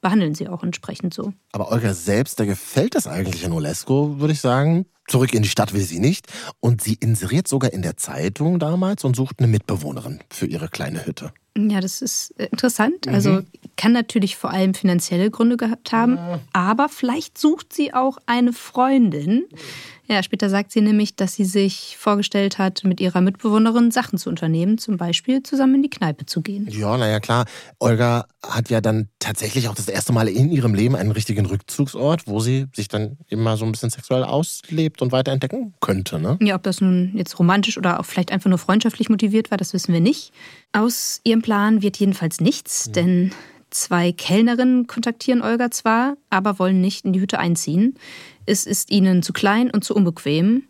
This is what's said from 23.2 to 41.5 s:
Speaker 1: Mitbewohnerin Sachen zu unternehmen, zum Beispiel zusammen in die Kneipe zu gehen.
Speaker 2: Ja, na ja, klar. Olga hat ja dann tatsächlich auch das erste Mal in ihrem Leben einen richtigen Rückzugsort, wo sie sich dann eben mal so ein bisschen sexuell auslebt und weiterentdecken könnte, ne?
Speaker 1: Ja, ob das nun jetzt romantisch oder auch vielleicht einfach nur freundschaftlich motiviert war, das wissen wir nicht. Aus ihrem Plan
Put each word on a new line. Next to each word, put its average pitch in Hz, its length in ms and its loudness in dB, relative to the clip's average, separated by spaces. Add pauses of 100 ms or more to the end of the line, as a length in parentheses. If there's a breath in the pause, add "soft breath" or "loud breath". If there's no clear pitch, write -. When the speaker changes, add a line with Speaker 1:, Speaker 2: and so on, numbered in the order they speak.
Speaker 1:
Mitbewohnerin 220 680 2
Sachen - 280 -2
zu - 100 -6
unternehmen, 165 480 0
zum 208 200 -4
Beispiel 180 460 -2
zusammen 269 320 2
in 277 80 4
die 294 60 0
Kneipe - 380 -4
zu - 140 -4
gehen. 202 280 -6
Speaker 2:
Ja, 107 280 -2
na 113 120 2
ja, 107 100 2
klar. 120 260 0 (340 loud breath)
Olga 120 460 2 (200)
hat 113 240 -4
ja 113 100 2
dann 110 300 0 (100)
tatsächlich 107 480 -4
auch 104 80 -4
das 98 140 -6
erste 107 240 -2
Mal 110 160 2
in 127 200 2
ihrem 123 260 2
Leben 120 200 2
einen 104 160 0
richtigen 107 340 0
Rückzugsort, 139 840 -2
wo 104 120 -2
sie 131 340 0
sich 101 140 -6
dann 107 300 -6 (120)
eben 110 140 -2
mal 113 140 0
so 110 80 -4
ein 113 60 -2
bisschen 117 180 -4
sexuell 127 340 -2
auslebt 156 800 -2
und 127 100 0
weiterentdecken 135 680 -2
könnte, 98 380 -4
ne? 147 200 0
Speaker 1:
Ja, 208 160 2
ob 185 80 -6
das 185 180 -2
nun 185 340 2
jetzt 185 220 -6
romantisch 185 400 2
oder 180 220 0
auch - 60 -6
vielleicht - 260 -4
einfach 185 180 0
nur 180 100 4
freundschaftlich 214 500 0
motiviert 214 420 2
war, 202 60 -2
das 190 160 -4
wissen 185 180 -2
wir 170 100 4
nicht. 226 300 0 (400 loud breath)
Aus 226 540 0
ihrem 226 160 4
Plan 214 400 2